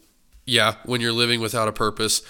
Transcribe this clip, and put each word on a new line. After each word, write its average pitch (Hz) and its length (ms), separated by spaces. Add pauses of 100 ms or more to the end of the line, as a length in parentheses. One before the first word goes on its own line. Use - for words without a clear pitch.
(460)
yeah, 110 380
when 123 160
you're 117 120
living 120 280
without 110 260
a 107 60
purpose, 107 580